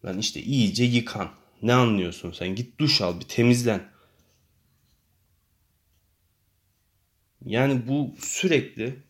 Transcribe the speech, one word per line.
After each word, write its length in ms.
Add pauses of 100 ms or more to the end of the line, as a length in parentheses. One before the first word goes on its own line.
Lan 140
işte 240
iyice 420
yıkan. 440 (340)
Ne 120
anlıyorsun 580
sen? 220
Git 260
duş 200
al, 200
bir 40
temizlen. 680 (3500)
Yani 440
bu 320
sürekli 880